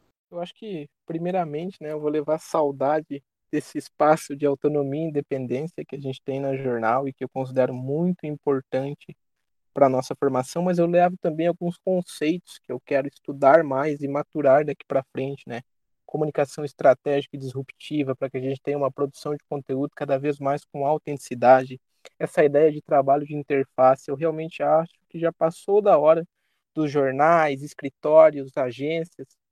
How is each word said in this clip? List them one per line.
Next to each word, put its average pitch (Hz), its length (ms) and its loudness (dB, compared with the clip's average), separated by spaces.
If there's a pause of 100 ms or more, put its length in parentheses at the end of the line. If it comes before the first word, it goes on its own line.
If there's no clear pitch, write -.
(300)
Eu 175 120 -14
acho 175 120 -12
que, 175 360 -12 (160)
primeiramente, 170 760 -6
né, 151 100 -10
eu 156 80 -8
vou 151 100 -2
levar 151 300 -2
saudade 143 840 -2 (280)
desse 151 260 -6
espaço 151 580 0
de 147 100 -4
autonomia 143 600 -2
e - 20 -6
independência 139 800 -6
que - 80 -12
a 143 40 -12
gente 135 220 -8
tem 135 180 -6
na 135 160 -2
Jornal 127 520 0
e 135 60 -6
que - 100 -10
eu 127 60 -8
considero 131 440 -2
muito 151 520 -4
importante 143 880 -4 (580)
pra 139 140 6
nossa 131 280 0
formação, 135 480 -2
mas 180 160 0
eu 185 60 4
levo 175 360 2
também 165 260 -2
alguns 175 300 -4
conceitos 175 840 -4
que - 120 -14
eu 127 100 -6
quero 139 260 -2
estudar 139 560 4
mais 143 380 -2
e 139 60 -4
maturar 143 580 2
daqui 143 200 -8
pra 135 180 -2 (100)
frente, 135 340 -8
né? 120 140 -10 (440)
Comunicação 151 600 -4
estratégica 143 720 0
e - 20 -12
disruptiva, 135 760 -6
pra 131 140 -6
que 135 80 -10
a 127 40 -4
gente 135 200 -6
tenha 143 160 -4
uma 135 140 -2
produção 143 420 -6
de 147 140 -10
conteúdo 139 480 -6
cada 143 220 -4
vez 143 220 -4
mais 143 260 -4
com 143 200 -8
autenticidade. 131 960 2 (400)
Essa 165 240 0
ideia 147 280 4
de 147 100 -10
trabalho 139 440 2
de 151 100 -10
interface, 135 760 0
eu 139 60 -6
realmente 160 480 -4
acho 156 300 2 (160)
que 170 100 -12
já 165 120 0
passou 196 500 0
da 196 160 6
hora 160 280 4 (480)
dos 156 180 -2
jornais, 143 720 2
escritórios, 147 960 2
agências 139 680 -6 (240)